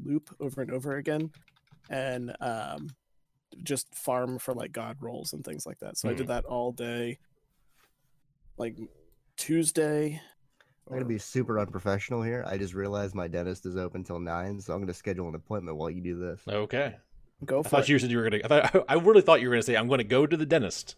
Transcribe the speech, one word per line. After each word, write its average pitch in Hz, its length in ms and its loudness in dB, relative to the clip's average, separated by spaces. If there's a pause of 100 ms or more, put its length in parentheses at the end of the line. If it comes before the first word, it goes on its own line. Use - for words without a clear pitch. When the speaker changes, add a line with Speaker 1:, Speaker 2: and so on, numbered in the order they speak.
Speaker 1:
loop 151 340 -2
over 139 220 -6
and 123 100 -8
over 131 240 -4
again, 156 360 -2 (580)
and, 127 500 -4
um, 120 480 -6 (720)
just 143 320 -6
farm 127 460 -4
for, 131 140 -6
like, - 180 -10
god 113 300 -10
rolls - 320 -10
and 151 100 -12
things - 220 -12
like - 140 -14
that. - 180 -14
So - 120 -4
I 120 40 -2
did 127 140 -4
Speaker 2:
Hmm. 123 40 -4
Speaker 1:
that 120 140 -2
all 123 260 -6
day, 120 480 -6 (1400)
like, 113 200 -8 (580)
Tuesday. 151 840 0 (680)
Speaker 3:
I'm 135 60 -12
gonna 131 120 -4
Speaker 1:
Or - 20 -4
Speaker 3:
be 113 100 0
super 113 420 -2
unprofessional 101 640 -2
here. 120 240 -4
I 98 100 -4
just 95 160 -4
realized 101 420 -4
my 90 120 -4
dentist 87 380 -6
is 90 100 -6
open 92 280 -6
till 87 160 -8
nine, 87 420 -6
so 82 120 -8
I'm 92 80 -4
gonna 92 120 -6
schedule 90 340 -6
an 80 80 -8
appointment 85 420 -6
while 80 120 -4
you 90 120 -8
do 87 160 -6
this. 87 300 -8
Speaker 2:
Okay. 107 480 -2 (500)
Speaker 1:
Go 135 180 2
Speaker 2:
I - 60 -8
Speaker 1:
for - 0 -
Speaker 2:
thought 139 140 6
Speaker 1:
it. 139 60 2
Speaker 2:
you 143 100 6
said 123 120 0
you 120 60 2
were 113 120 2
gonna, 104 140 2
I - 40 -4
thought, 151 380 6
<laughs> - 40 -2
I 135 60 6
really 190 260 10
thought 160 200 10
you 123 80 2
were 120 60 4
gonna 113 80 4
say, 120 140 2
"I'm 113 100 4
gonna 127 160 4
go 123 220 6
to 156 120 2
the 156 80 0
dentist." 135 520 0